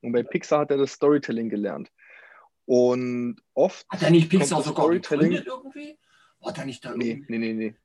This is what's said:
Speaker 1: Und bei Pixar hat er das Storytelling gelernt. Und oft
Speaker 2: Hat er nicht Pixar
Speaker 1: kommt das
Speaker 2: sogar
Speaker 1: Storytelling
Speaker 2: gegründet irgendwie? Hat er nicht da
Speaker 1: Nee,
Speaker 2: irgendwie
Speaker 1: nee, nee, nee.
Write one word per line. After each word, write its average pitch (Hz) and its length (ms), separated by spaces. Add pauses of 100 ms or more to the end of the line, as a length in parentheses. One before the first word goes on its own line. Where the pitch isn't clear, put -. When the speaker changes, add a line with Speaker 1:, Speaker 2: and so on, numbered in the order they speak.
Speaker 1:
Und 120 120
bei 120 100
Pixar 151 380
hat 143 100
er 139 60
das 135 160
Storytelling 139 560
gelernt. 101 420 (720)
Und 123 720 (160)
oft - 360
Speaker 2:
Hat - 120
er 160 100
nicht 165 180
Pixar 175 180
Speaker 1:
kommt 156 120
das 156 80
Speaker 2:
sogar 151 180
Speaker 1:
Storytelling 165 460
Speaker 2:
gegründet - 160
irgendwie? 294 520 (440)
Hat - 140
er - 80
nicht 131 200
da 120 100
Speaker 1:
Nee, 117 160
Speaker 2:
irgendwie 117 260
Speaker 1:
nee, 113 160
nee, - 0
nee. 110 320